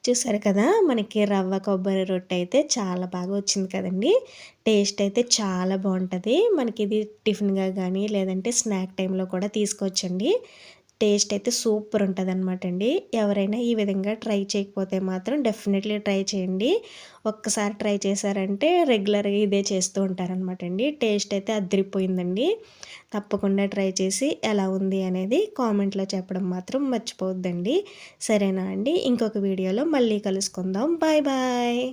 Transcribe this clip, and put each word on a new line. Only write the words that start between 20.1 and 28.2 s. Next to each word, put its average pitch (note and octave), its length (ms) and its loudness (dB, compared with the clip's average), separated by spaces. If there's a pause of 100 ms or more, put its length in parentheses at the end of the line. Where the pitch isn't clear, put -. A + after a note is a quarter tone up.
అండి. F#3 220 -2 (140)
టేస్ట్ G#3 340 0
అయితే G3 200 -2
అదిరిపోయిందండి. F#3+ 960 0 (640)
తప్పకుండా G3+ 560 0
ట్రై G3 240 0
చేసి F#3+ 380 0 (140)
ఎలా G#3 260 2
ఉంది F#3+ 340 0
అనేది F#3+ 380 0 (140)
కామెంట్లో G3+ 520 0
చెప్పడం F#3+ 420 -4
మాత్రం F3+ 400 -4
మర్చిపోవద్దండి. F#3 840 -2 (460)